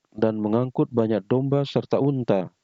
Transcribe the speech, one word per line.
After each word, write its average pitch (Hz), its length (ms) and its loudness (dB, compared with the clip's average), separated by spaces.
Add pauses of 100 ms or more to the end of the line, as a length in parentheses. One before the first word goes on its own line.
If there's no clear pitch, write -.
(140)
dan 110 240 0
mengangkut 120 560 0
banyak 110 320 0
domba 139 400 0
serta 120 320 -2
unta. 117 560 0 (100)